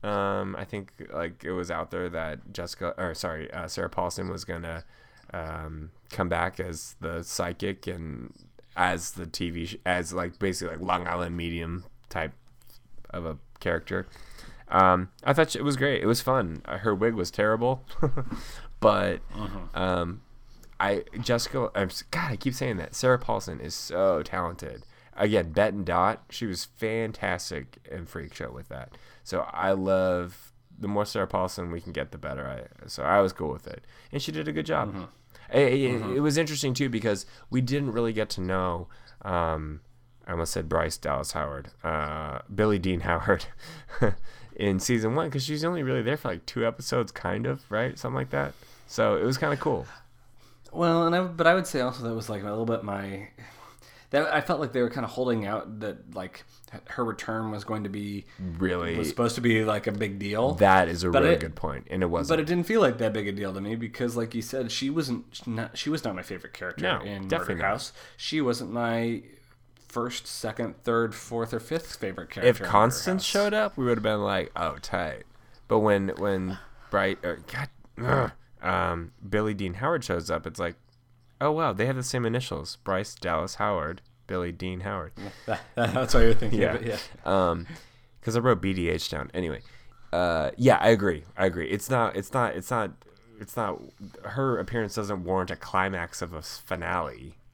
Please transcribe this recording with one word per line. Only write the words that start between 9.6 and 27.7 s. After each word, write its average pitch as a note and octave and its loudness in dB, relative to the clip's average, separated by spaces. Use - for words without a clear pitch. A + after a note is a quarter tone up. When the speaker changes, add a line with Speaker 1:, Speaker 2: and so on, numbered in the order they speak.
Speaker 1:
sh-, F#2+ -10
as, F2+ 0
like, F2+ -6
basically, F2 -2
like, E2+ -8
Long F2+ 0
Island E2+ -2
Medium E2+ -4
type D#2+ -4
of F2 -8
a D#2+ -6
character. F#2 -2
Um, F#2 6
I B2+ 2
thought D#3 4
she, - -4
it A#2 -2
was C#3+ 2
great. C3+ 2
It G2 4
was A#2+ 6
fun. A2+ 0
Uh, D#2+ -6
her G#2+ 2
wig A2 2
was A2 -2
terrible, A2+ 2
<laughs> - -10
but, F#2+ 4
Speaker 2:
Mm-hmm. F#2+ -6
Speaker 1:
um, F2+ 2
I, G2 2
Jessica, A#2+ 0
I'm G2 2
s-, - -6
God, E3 -2
I A2 -2
keep B2+ -2
saying B2+ -2
that. - -8
Sarah B2+ 4
Paulson F#2+ -4
is D2+ -8
so F2+ 2
talented. E2 -6
Again, G2+ 2
Bette G2 4
and G2 -4
Dot, F2+ 2
she - -6
was F2+ -6
fantastic G#2 -4